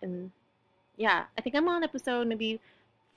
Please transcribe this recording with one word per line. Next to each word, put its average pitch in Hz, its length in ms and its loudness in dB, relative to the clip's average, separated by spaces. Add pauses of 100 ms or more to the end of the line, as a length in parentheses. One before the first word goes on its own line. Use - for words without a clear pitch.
And, 185 280 -8 (640)
yeah, 202 280 4 (120)
I - 40 -4
think 247 160 -2
I'm 320 120 4
on 349 140 2
episode 247 460 -2
maybe 220 320 -2 (560)